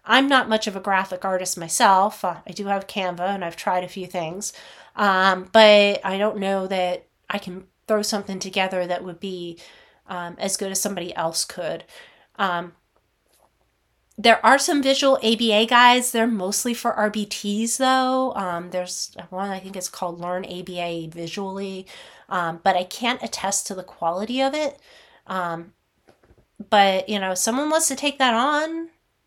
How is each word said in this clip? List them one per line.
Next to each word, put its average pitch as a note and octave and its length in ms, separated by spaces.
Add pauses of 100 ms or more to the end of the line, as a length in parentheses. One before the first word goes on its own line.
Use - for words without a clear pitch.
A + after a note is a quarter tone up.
I'm C4 220
not C4 220
much A3 180
of G3 80
a G3 40
graphic F#3+ 460
artist F#3 320
myself. F#3+ 640
Uh, E3+ 220
I F#3 60
do G3 160
have G3 180
Canva, F3+ 360
and F#3+ 220
I've E3+ 120
tried F3+ 280
a E3+ 60
few F#3 160
things, F3 480 (420)
um, F#3+ 560
but G#3 540
I F#3+ 140
don't G#3+ 180
know F#3+ 300
that F3+ 400 (200)
I G3+ 120
can F#3 260 (220)
throw G#3 160
something G3 360
together F#3+ 460
that F3 180
would F3 160
be, F3 380 (480)
um, F3 320
as F#3+ 200
good F#3+ 140
as F#3+ 80
somebody F3+ 360
else E3 280
could. E3 400 (540)
Um, F3 360 (1400)
there A3+ 280
are C4+ 140
some C#4+ 240
visual C4+ 400
A A3+ 120
B A3+ 160
A G#3+ 140
guides. B3 460
They're A3+ 160
mostly G#3 460
for A#3 200
R G#3+ 160
B G#3 160
Ts, G#3+ 520
though. C4 580
Um, F3+ 340
there's F3+ 460 (140)
one, F#3+ 200
I F#3+ 100
think F#3+ 160
it's F#3 140
called F3 300
Learn F3+ 260
A F3+ 160
B F3 180
A E3+ 280
Visually, F#3+ 800 (420)
um, E3+ 340
but F#3+ 120
I F#3 80
can't A#3 400
attest - 440
to G3 80
the F#3 80
quality G3+ 580
of C4+ 120
it. D4+ 260 (460)
Um, E3+ 480 (960)
but, G3 400
you G#3 100
know, F#3+ 140
someone B3+ 360
wants D#4+ 180
to C4+ 80
take C#4 240
that B3 160
on, D#4 540 (380)